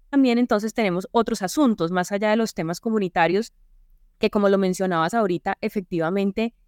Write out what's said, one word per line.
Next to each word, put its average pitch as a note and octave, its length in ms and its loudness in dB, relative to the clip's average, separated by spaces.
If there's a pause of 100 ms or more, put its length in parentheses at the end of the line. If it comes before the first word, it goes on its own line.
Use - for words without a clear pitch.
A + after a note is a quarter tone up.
(100)
también C4 280 4
entonces A3 360 0
tenemos F#3+ 360 -2
otros A3+ 320 0
asuntos, G3 480 2
más F3+ 220 -2
allá G#3 180 0
de G#3+ 60 4
los A3+ 180 -2
temas E3+ 260 -6
comunitarios, G3 720 0 (680)
que G#3+ 120 0
como G3+ 180 2
lo G3 100 4
mencionabas F#3 560 0
ahorita, G3 480 -2
efectivamente, G3 920 -4 (140)